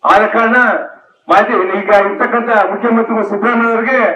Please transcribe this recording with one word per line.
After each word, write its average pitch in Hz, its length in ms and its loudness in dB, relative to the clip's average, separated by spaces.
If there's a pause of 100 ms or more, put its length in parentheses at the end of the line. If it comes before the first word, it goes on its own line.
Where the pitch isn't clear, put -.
(100)
ಆದ 196 120 4 (120)
ಕಾರಣ 226 220 2 (720)
ಮಾಜಿ 214 260 2 (220)
ಈಗ 202 120 -4 (180)
ಇರ್ತಕ್ಕಂಥ 233 420 -2 (220)
ಮುಖ್ಯಮಂತ್ರಿ 226 600 0
ಸಿದ್ದರಾಮಯ್ಯ 226 440 0
ಅವರಿಗೆ 233 240 0 (160)